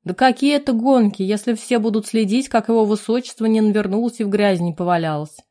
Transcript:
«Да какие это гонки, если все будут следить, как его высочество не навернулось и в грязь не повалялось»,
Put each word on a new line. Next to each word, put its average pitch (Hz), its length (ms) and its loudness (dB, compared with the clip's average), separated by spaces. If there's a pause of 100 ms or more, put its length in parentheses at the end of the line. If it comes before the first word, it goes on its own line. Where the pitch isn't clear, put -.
«Да 180 120 -6
какие 262 400 2
это 285 180 -2
гонки, 226 480 2
если 208 320 -2
все 233 240 -2
будут 214 300 -2
следить, 220 420 0
как 226 200 0
его 226 160 2
высочество 220 600 -2
не 220 160 2
навернулось 208 580 0
и 220 40 -4
в 202 60 -4
грязь 202 300 2
не 175 140 -2
повалялось», 165 640 -2 (140)